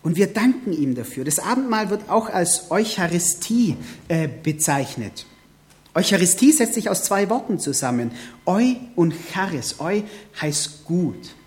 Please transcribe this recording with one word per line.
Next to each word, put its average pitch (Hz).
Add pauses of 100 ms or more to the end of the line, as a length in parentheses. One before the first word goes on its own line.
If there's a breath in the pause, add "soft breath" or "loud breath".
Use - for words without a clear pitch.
Und 165
wir 190
danken 220
ihm 143
dafür. 120
Das 151
Abendmahl 220
wird 208
auch 220
als -
Eucharistie, 185 (320 loud breath)
äh, 165
bezeichnet. 139 (720)
Eucharistie 185
setzt 233
sich -
aus 185
zwei 202
Worten 220
zusammen. 123 (340 loud breath)
Eu 240 (200)
und 165 (180)
Charis. 180
Eu 196 (360 loud breath)
heißt -
gut. 170 (120)